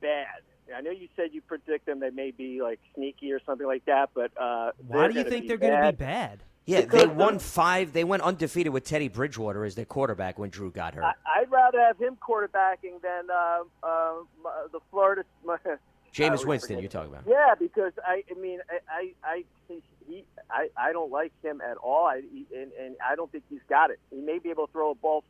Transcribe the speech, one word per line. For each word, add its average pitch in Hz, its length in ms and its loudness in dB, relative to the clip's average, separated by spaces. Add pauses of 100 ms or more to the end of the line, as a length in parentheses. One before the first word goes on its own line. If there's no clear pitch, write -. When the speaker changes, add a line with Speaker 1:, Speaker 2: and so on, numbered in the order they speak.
Speaker 1:
bad. 139 400 -4 (340)
I 127 60 -10
know 160 100 -8
you 185 240 -12
said 170 180 -2
you 151 80 -12
predict 156 440 -6
them. 143 140 -4
They 131 120 -4
may 135 200 -8
be, 127 300 -8
like, 117 180 -4 (160)
sneaky 139 360 -8
or 135 140 -2
something 139 220 -4
like 131 180 -2
that, 139 280 4
but, 120 240 -2
uh, 120 340 -2 (160)
Speaker 2:
Why 131 120 0
Speaker 1:
they're 160 100 8
Speaker 2:
do 233 60 0
you 269 80 0
Speaker 1:
gonna 262 80 -4
Speaker 2:
think 240 120 -2
Speaker 1:
be 233 40 -8
Speaker 2:
they're 233 100 -2
gonna 202 160 4
Speaker 1:
bad. 147 240 4
Speaker 2:
be 139 80 -6
bad? 143 380 -6 (220)
Speaker 3:
Yeah, 185 160 4
Speaker 1:
Because 226 200 8
Speaker 3:
they - 60 10
won 180 260 4
Speaker 1:
they're 196 60 -4
Speaker 3:
five. 175 520 2
They 165 140 2
went 185 180 2
undefeated 160 480 0
with 131 140 -2
Teddy 151 240 -2
Bridgewater 110 560 -4
as 95 100 -6
their 113 80 -8
quarterback 104 560 -2
when 101 100 -6
Drew 95 220 -10
got 85 220 -6
hurt. 82 100 -6
Speaker 1:
I, 175 100 0 (280)
I'd 262 100 -2
rather 254 300 6
have 233 160 6
him 247 180 -2 (100)
quarterbacking 190 760 0
than, 180 280 -6
uh, 175 340 0 (220)
uh, 165 340 0
m-, 160 520 -12
the 160 80 -10 (100)
Florida. 196 360 4 (200)
<laughs> 170 120 -2 (560)
Speaker 3:
Jameis 151 320 2
Speaker 1:
uh, - 20 -2
Speaker 3:
Winston, 113 320 -2
you're 95 100 -6
talking 78 220 -8
about. 69 160 -16
Speaker 1:
Yeah, 262 320 8
because 202 320 -2 (160)
I, 190 240 -2
I 180 80 -12
mean, 185 200 -8 (300)
I, 180 240 -8 (120)
I, 180 180 -6 (260)
I, 170 120 -14 (260)
he, 175 160 -16 (260)
I, 131 280 -4
I 139 160 0
don't 160 180 -6
like 151 220 -4 (100)
him 147 160 -8
at 120 180 -8
all. 147 280 2
I, 135 160 0
he, 139 240 -16 (100)
and, 131 240 -12
and 131 160 -14 (100)
I 139 100 0
don't 165 140 -6
think 151 200 -12
he's 139 180 -14
got 147 240 4
it. - 80 -12 (100)
He 139 120 -12
may 156 180 -4
be 170 100 -8
able 156 180 -4
to - 40 -20
throw 151 200 0
a 135 40 -6
ball 151 340 -2